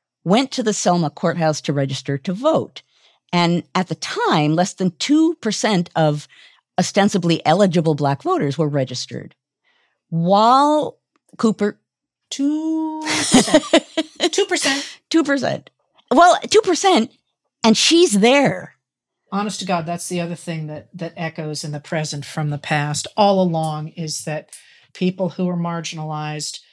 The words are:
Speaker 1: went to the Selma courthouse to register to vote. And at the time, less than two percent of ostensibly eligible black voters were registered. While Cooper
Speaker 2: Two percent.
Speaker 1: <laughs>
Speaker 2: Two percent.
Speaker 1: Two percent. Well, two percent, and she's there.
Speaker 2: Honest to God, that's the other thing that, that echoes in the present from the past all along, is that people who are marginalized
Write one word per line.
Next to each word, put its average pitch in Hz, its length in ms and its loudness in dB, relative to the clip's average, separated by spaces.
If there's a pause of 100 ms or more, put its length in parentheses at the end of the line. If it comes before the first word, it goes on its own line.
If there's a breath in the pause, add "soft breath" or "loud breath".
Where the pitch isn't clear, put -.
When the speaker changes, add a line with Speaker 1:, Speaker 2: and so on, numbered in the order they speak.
(240)
Speaker 1:
went 233 260 2
to 262 120 -6
the 214 120 0
Selma 175 360 0
courthouse 160 520 -2
to 147 100 -4
register 139 460 -4
to 185 140 -8
vote. 254 500 -2 (500)
And 175 300 2 (120)
at 185 140 -2
the 160 60 -6
time, 175 600 0
less 180 200 0
than 185 240 -2
two 320 380 2
percent 208 600 -2
of 151 320 0 (500 soft breath)
ostensibly 180 680 2
eligible 170 480 4
black 139 280 -2
voters 180 360 -2
were 156 100 0
registered. 131 680 -6 (760)
While 226 880 2 (400)
Cooper 208 400 0 (520)
Speaker 2:
Two 311 720 -4
percent. - 600 2 (340)
Speaker 1:
<laughs> 311 340 -4
Speaker 2:
Two 403 140 0
percent. 285 520 -4 (120)
Speaker 1:
Two 320 120 2
percent. 233 460 -2 (420)
Well, 330 280 6 (100)
two 427 140 4
percent, 349 480 2 (520)
and 220 140 6
she's 311 440 4
there. 240 560 2 (540)
Speaker 2:
Honest 196 300 -6
to 185 60 -10
God, 175 180 -2
that's 175 240 -8
the 180 120 -4
other 170 140 -6
thing 160 340 -10
that, 151 260 -14
that 165 200 -10
echoes 156 480 -8
in 151 100 -8
the 147 80 -8
present 151 440 -6
from 151 240 -6
the 143 80 -4
past 147 500 -4 (120)
all 202 240 4
along, 160 460 -2
is 160 360 -10
that 156 240 -8 (460 loud breath)
people 185 360 -2
who 185 160 -4
are 175 100 -4
marginalized 156 1040 -8 (120 soft breath)